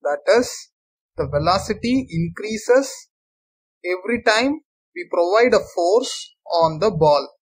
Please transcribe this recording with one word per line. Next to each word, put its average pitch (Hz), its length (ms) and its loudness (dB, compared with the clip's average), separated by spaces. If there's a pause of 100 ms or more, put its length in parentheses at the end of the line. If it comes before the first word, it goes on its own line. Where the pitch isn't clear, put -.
That 147 180 -4 (180)
is, 254 120 0 (680)
the 147 100 -4
velocity 196 840 -2
increases 208 1000 -2 (760)
every 185 380 -4
time 247 380 0 (340)
we 175 160 -14
provide 208 420 4
a 202 120 2 (100)
force 190 580 -2 (160)
on 160 300 0
the 202 100 2
ball. 151 380 2 (160)